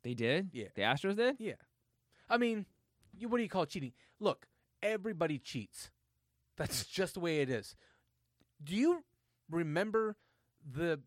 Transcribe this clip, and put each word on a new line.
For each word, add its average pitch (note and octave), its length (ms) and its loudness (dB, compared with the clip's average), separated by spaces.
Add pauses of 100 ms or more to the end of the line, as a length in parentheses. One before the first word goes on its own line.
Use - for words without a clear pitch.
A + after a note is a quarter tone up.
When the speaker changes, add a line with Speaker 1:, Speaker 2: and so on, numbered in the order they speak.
Speaker 1:
They B2 120 -4
did? C#3+ 380 0
Speaker 2:
Yeah. A2 220 -8
Speaker 1:
The G2+ 80 -2
Astros C#3+ 340 2
did? B3+ 220 2
Speaker 2:
Yeah. G3+ 160 -6 (760)
I A#3+ 100 4
mean, A3+ 280 0 (500)
you, A3+ 120 -8
what A#3+ 100 2
do A#3 60 2
you F#3+ 40 -4
call F3+ 180 2
cheating? C#3 260 -6 (260)
Look, G3+ 280 0 (360)
everybody F#3+ 560 0
cheats. - 520 -10 (680)
That's C3+ 300 -4
<laughs> - 20 -20
just F#3 260 -2
the F#3+ 60 -8
way D#3+ 200 2
it C3 80 2
is. A2+ 280 -4 (880)
Do D3+ 120 -6
you D#4 300 4 (440)
remember G3+ 680 2 (520)
the D3+ 380 0